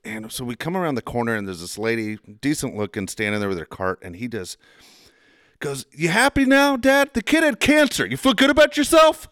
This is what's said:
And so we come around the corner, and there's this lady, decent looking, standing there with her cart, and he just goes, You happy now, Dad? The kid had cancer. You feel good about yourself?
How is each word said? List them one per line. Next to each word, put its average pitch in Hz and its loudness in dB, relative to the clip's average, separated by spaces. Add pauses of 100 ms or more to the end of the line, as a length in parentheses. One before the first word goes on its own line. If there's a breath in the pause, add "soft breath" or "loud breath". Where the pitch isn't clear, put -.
And 110 -12
so - -12
we 123 -8
come 165 -8
around 175 -2
the 117 -2
corner, 117 -2
and 104 -4
there's 95 -10
this 87 -12
lady, 110 -4 (220)
decent 139 -4
looking, 101 -6
standing 104 -4
there 101 -4
with 95 -4
her 82 -8
cart, 92 -6
and 87 -16
he 113 -10
just 107 -10 (1040 soft breath)
goes, 139 -8
You 160 -4
happy 254 2
now, 277 4
Dad? 269 2
The 240 -2
kid 320 2
had 294 0
cancer. 285 2
You 107 -6
feel 262 0
good 262 2
about 294 4
yourself? 311 4